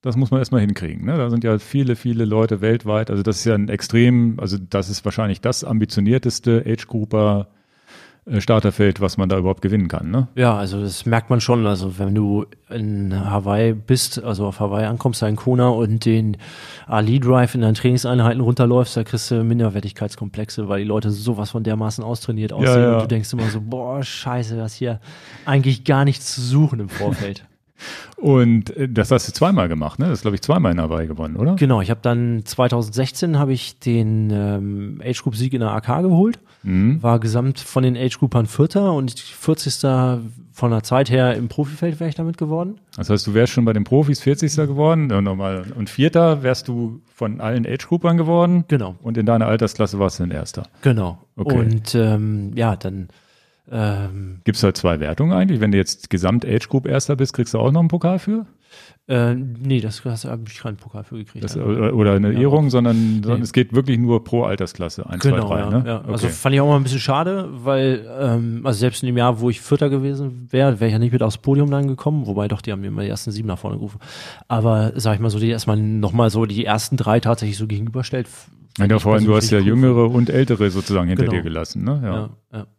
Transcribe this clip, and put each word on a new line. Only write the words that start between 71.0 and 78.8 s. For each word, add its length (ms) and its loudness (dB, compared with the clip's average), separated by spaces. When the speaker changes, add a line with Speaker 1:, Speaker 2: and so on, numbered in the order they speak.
Speaker 2:
mit 100 2
aufs 140 0
Podium 340 2
dann 160 0
gekommen, 400 -2
wobei 200 -2
doch, 140 -4
die 100 -8
haben 100 -6
mir 60 -8
immer 160 -6
die 60 -4
ersten 220 -8
sieben 160 -6
nach 120 -4
vorne 180 -6
gerufen. 220 -10
Aber, 480 2
sag 200 0
ich 40 -4
mal 100 0
so, 100 -2
die 100 0
erstmal 280 0
nochmal 520 2
so 160 2
die 200 -2
ersten 320 -2
drei 220 2
tatsächlich 380 -2
so 100 -4
gegenüberstellt, 600 -4
f-, 220 -20
Speaker 1:
Ja, 80 0